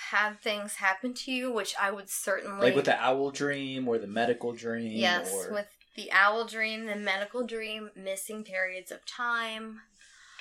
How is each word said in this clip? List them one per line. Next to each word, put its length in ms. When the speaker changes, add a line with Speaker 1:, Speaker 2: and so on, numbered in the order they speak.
Speaker 1:
had 300
things 360
happen 380
to 180
you, 200
which 280
I 100
would 180
certainly 540
Speaker 2:
Like 140
with 80
the 180
owl 300
dream 560
or 100
the 80
medical 460
dream 400
Speaker 1:
Yes, 420
Speaker 2:
or 180
Speaker 1:
with 140
the 160
owl 340
dream, 400
the 100
medical 500
dream, 500
missing 480
periods 480
of 140
time. 720